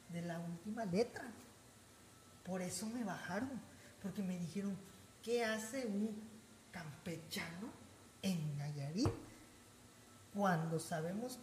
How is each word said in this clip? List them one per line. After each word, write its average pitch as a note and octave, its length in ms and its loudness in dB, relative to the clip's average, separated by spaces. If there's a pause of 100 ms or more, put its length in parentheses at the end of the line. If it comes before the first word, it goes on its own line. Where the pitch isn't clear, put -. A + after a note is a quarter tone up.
(100)
de E3+ 120 -2
la E3+ 160 0
última F3 480 -2
letra. G#3+ 440 2 (1120)
Por F3+ 180 0
eso F3+ 240 -2
me A#3 180 0
bajaron, F#3+ 460 0 (520)
porque G3+ 200 0
me F3+ 160 2
dijeron, F#3+ 400 0 (440)
"¿Qué A#3 220 4
hace A3 420 2
un G#3 360 2 (480)
campechano E3+ 1000 -4 (520)
en D#3 360 4
Nayarit?", D3 520 4 (1200)
cuando E3 440 6
sabemos F3+ 640 0